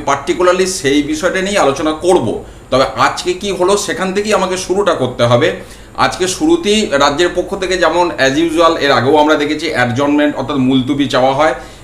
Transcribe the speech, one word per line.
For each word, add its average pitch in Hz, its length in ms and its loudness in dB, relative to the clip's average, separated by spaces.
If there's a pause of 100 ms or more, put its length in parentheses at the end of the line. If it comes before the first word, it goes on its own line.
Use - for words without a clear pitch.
particularly 180 600 2
সেই 147 360 0
বিষয়টা 180 400 -2
নিয়ে 196 160 -2
আলোচনা 151 340 0
করব। 151 520 0 (260)
তবে 131 140 2 (120)
আজকে 143 360 0
কি 190 200 -6
হলো 180 240 2
সেখান 185 380 -4
থেকেই 208 180 -2
আমাকে 185 240 0
শুরুটা 185 380 0
করতে 123 280 -4
হবে। 147 300 2 (440)
আজকে 175 320 0
শুরুতেই 175 640 2
রাজ্যের 143 420 2
পক্ষ 180 220 -4
থেকে 185 200 -2
যেমন 170 420 2
as 135 200 0
usual 165 380 2
এর 139 140 2
আগেও 127 260 2
আমরা 151 180 4
দেখেছি 151 360 -2
অ্যাডজর্নমেন্ট 143 680 0
অর্থাৎ 143 200 -4
মুলতুবি 135 500 0
চাওয়া 131 280 2
হয় 151 200 2 (300)